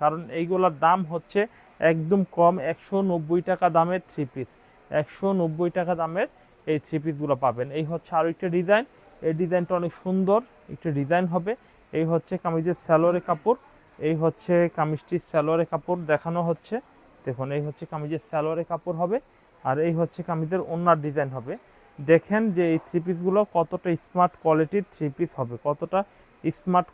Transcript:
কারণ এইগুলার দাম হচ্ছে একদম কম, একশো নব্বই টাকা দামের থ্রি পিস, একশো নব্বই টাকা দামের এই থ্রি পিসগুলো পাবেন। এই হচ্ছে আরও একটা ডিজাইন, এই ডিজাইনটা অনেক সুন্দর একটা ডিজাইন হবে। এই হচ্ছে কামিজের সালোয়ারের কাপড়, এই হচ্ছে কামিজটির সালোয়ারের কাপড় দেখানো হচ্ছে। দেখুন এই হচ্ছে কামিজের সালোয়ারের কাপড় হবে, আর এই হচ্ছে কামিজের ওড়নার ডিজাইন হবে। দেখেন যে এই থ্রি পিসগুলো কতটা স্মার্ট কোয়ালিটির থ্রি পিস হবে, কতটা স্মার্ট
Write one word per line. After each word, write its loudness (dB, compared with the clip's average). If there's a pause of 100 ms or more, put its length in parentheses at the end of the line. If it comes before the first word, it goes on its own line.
কারণ 2 (200)
এইগুলার 0 (100)
দাম 6 (120)
হচ্ছে -4 (520)
একদম 2 (160)
কম, 6 (180)
একশো -6 (140)
নব্বই 0
টাকা 2 (100)
দামের 2
থ্রি -6 (100)
পিস, -10 (520)
একশো -6 (140)
নব্বই 0
টাকা -2
দামের -2 (440)
এই 0
থ্রি -6
পিসগুলো -2
পাবেন। 0 (120)
এই -2
হচ্ছে -8
আরও 2
একটা -6 (100)
ডিজাইন, 2 (440)
এই 0
ডিজাইনটা 0
অনেক -4 (120)
সুন্দর 2 (340)
একটা -6 (100)
ডিজাইন 0
হবে। -2 (480)
এই 0
হচ্ছে -2 (100)
কামিজের -2
সালোয়ারের 4
কাপড়, 0 (480)
এই 2
হচ্ছে 0 (240)
কামিজটির -2
সালোয়ারের 0
কাপড় -4 (120)
দেখানো 0 (100)
হচ্ছে। -4 (500)
দেখুন -4 (100)
এই -2
হচ্ছে -10
কামিজের -6
সালোয়ারের -2
কাপড় -6
হবে, 0 (520)
আর 2 (120)
এই 0
হচ্ছে -2 (100)
কামিজের -2 (100)
ওড়নার 4
ডিজাইন -2
হবে। -10 (580)
দেখেন 6 (140)
যে 2 (100)
এই 0
থ্রি -4
পিসগুলো 0 (160)
কতটা -2 (160)
স্মার্ট 0 (100)
কোয়ালিটির 2
থ্রি -4 (100)
পিস -4
হবে, -6 (120)
কতটা -2 (560)
স্মার্ট 0